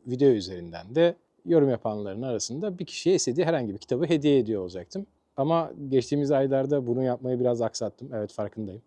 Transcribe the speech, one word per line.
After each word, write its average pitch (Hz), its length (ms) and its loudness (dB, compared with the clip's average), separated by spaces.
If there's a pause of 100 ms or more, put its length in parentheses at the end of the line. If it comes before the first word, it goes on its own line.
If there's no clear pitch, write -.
video 127 220 4
üzerinden 90 640 -2
de 170 200 4 (300)
yorum 156 240 6
yapanların 107 520 -4
arasında 135 580 -6
bir 175 60 -6
kişiye - 300 0
istediği 165 300 0
herhangi 131 280 0
bir 101 40 -8
kitabı 143 280 -2
hediye 143 340 4
ediyor 107 220 0
olacaktım. 90 440 -10 (320)
Ama 160 340 0 (180)
geçtiğimiz 139 420 2
aylarda 135 560 2
bunu 123 160 0
yapmayı 127 360 -2
biraz 123 220 2
aksattım. 113 520 -4
Evet, 104 180 -6
farkındayım. 104 560 -8